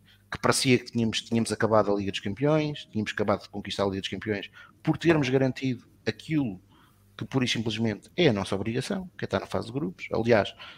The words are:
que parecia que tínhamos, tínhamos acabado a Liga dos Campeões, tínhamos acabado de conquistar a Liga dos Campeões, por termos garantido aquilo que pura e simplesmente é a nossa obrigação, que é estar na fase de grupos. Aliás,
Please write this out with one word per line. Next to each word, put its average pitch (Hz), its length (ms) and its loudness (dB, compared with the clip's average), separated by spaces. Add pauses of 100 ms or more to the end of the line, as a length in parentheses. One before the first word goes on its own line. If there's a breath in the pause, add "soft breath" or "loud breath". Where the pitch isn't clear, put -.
(320 soft breath)
que - 80 -8
parecia 123 400 4
que - 120 -10
tínhamos, 113 300 0
tínhamos 113 300 -2
acabado 104 400 4
a 101 40 4
Liga 101 140 -2
dos - 100 -6
Campeões, 147 720 -2
tínhamos 110 200 -2
acabado 190 320 0
de - 60 -20
conquistar 101 340 -6
a - 20 2
Liga 98 160 -2
dos - 80 -8
Campeões, 101 400 -6 (320 loud breath)
por 156 160 0
termos 156 320 4
garantido 131 560 0 (180)
aquilo 120 560 -2 (640 soft breath)
que 113 40 -6
pura 127 200 0
e - 20 0
simplesmente 110 680 -2
é 175 120 6
a 113 40 4
nossa 98 220 -2
obrigação, 127 600 -4
que - 80 -10
é 113 40 -8
estar 98 120 -2
na 95 60 -4
fase 98 220 -4
de 117 60 -12
grupos. 160 380 -8
Aliás, 113 440 2 (220 loud breath)